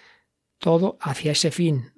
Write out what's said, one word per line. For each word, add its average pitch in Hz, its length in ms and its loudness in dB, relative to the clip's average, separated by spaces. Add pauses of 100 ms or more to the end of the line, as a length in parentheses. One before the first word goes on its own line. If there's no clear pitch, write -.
(600)
Todo 165 420 2
hacia 151 300 -4
ese 147 180 0
fin, 143 480 0